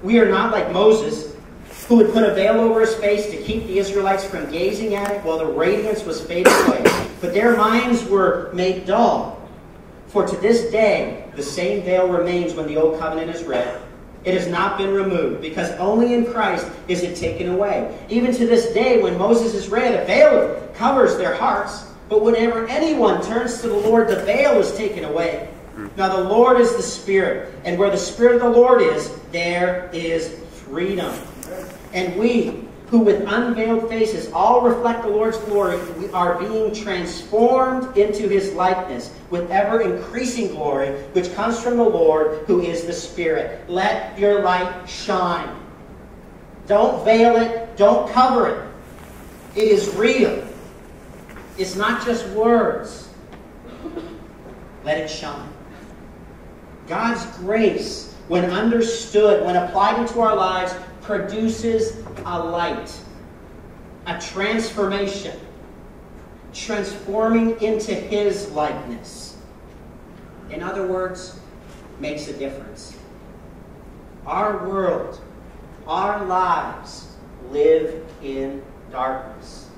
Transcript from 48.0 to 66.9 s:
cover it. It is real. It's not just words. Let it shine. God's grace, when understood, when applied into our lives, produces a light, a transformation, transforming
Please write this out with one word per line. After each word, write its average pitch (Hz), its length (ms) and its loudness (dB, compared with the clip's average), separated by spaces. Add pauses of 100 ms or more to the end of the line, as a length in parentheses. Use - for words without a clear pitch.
cover 247 380 4
it. - 100 -4 (960)
It 214 140 4
is 190 260 4
real. 247 480 2 (1120)
It's 180 180 -4
not 220 300 -2
just 226 240 -2
words. 220 800 0 (1800)
Let 151 160 -2
it 156 100 -6
shine. - 400 -12 (1400)
God's 233 380 -4 (120)
grace, 196 760 -2 (140)
when 180 240 0
understood, 214 920 2
when 180 120 -2
applied 196 440 2
into 233 220 -4
our 214 140 4
lives, 185 400 0 (260)
produces 220 960 -2 (280)
a 175 140 -4
light, 165 520 -4 (1160)
a 185 120 -8
transformation, 202 1200 -4 (1120)
transforming 220 1080 -2